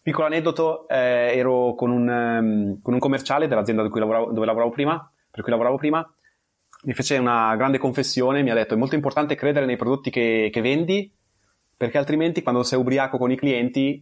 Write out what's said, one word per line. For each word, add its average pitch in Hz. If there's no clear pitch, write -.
Piccolo 156
aneddoto, 160
eh, 123
ero 123
con 123
un, 120
ehm, 110
con 120
un 127
commerciale 139
dell'azienda 110
di 104
cui 110
lavoravo, 110
dove 110
lavoravo 117
prima, 147
per -
cui 120
lavoravo 117
prima, 151
mi 131
fece 135
una 117
grande 131
confessione, 131
mi 131
ha 113
detto: 110
"È -
molto 135
importante 147
credere 143
nei 123
prodotti 131
che, 113
che 117
vendi, 170
perché 123
altrimenti 156
quando 123
sei 127
ubriaco 131
con 123
i 131
clienti 135